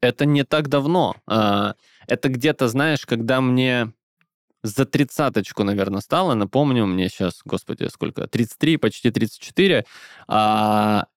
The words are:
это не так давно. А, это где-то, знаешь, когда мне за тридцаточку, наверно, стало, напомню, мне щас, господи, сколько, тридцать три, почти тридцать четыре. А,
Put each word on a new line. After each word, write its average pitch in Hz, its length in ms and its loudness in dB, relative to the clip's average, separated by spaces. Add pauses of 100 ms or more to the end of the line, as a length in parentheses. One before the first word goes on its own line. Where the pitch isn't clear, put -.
это 123 240 0
не 143 180 4
так 151 260 0
давно. 143 460 0 (120)
А, 101 460 0 (340)
это 120 220 -2
где-то, 131 380 0
знаешь, 139 380 -2
когда 123 360 0
мне 127 500 0 (720)
за 113 220 -2
тридцаточку, 131 800 -2
наверно, 98 380 -2
стало, 165 340 0
напомню, 120 520 0
мне 92 220 0
щас, - 360 -6
господи, - 480 -6
сколько, - 340 -8
тридцать - 320 -4
три, 156 180 2
почти 113 340 -2
тридцать 113 300 -4
четыре. 175 440 0 (420)
А, 107 800 2 (120)